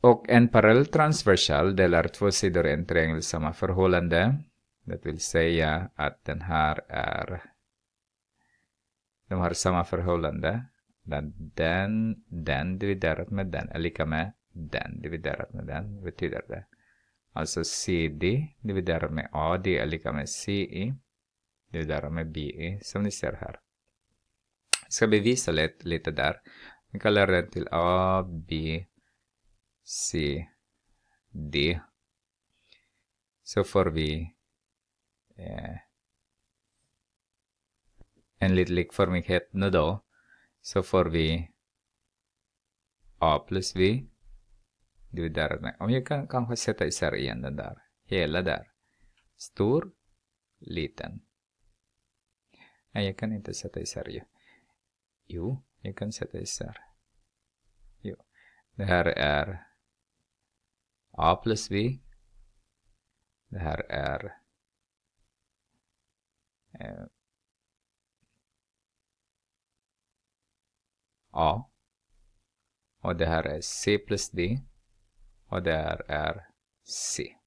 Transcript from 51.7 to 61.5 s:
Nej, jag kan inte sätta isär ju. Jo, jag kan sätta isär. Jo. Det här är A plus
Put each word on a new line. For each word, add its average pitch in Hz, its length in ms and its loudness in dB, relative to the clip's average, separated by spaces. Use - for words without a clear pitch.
Nej, 104 160 -2
jag 95 120 -4
kan 110 140 -4
inte 104 220 -8
sätta - 260 -10
isär - 280 -8
ju. 113 120 -10
Jo, 101 380 -8
jag 98 160 -10
kan 104 160 -6
sätta - 260 -10
isär. - 380 -10
Jo. 98 160 -12
Det 101 100 -8
här 90 200 4
är 76 600 0
A 82 180 4
plus - 340 -2